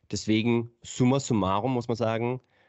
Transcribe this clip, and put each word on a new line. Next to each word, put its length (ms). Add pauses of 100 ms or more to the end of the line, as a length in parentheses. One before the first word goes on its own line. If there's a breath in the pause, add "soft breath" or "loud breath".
(100)
Deswegen, 600 (120)
summa 380
summarum, 540
muss 140
man 80
sagen, 440 (280 soft breath)